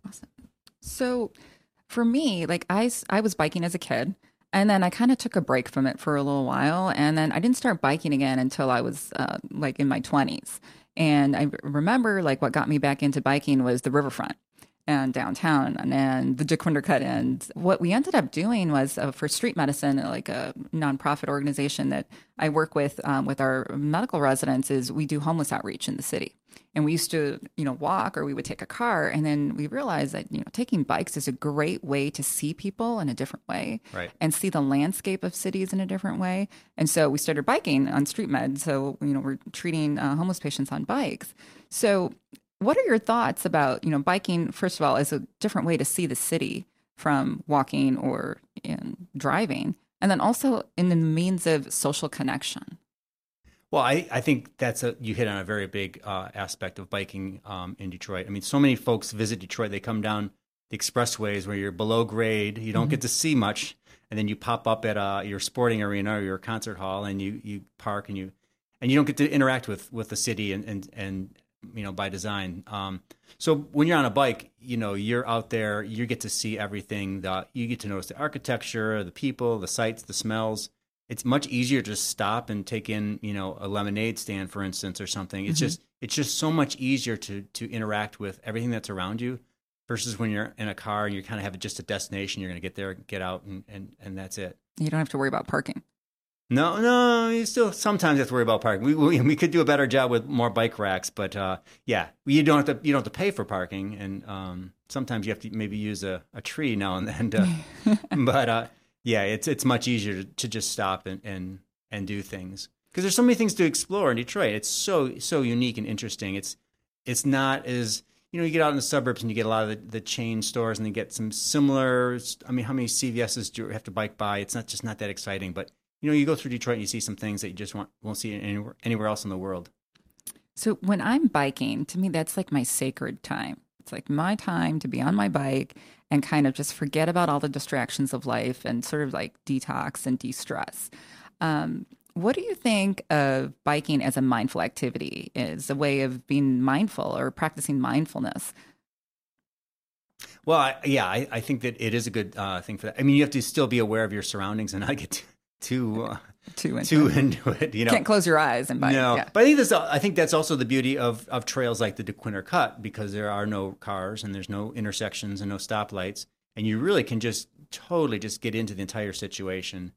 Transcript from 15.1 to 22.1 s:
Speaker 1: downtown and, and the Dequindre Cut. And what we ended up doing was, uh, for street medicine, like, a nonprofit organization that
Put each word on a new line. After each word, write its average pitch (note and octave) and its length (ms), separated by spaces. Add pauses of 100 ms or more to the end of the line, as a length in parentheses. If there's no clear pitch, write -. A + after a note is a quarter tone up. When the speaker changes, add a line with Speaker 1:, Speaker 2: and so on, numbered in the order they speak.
Speaker 1:
downtown C#3 680
and, - 120
and C3 460
the D3+ 60
Dequindre D3+ 400
Cut. C3+ 180
And B2+ 420 (100)
what F3 260
we F3 120
ended D4 220
up E3+ 160
doing F#3+ 400
was, C#3 260
uh, C3+ 140
for - 160
street - 300
medicine, C#3+ 400
like, A#2+ 320
a - 260 (180)
nonprofit D3 560
organization C#3+ 600
that C#3 180 (320)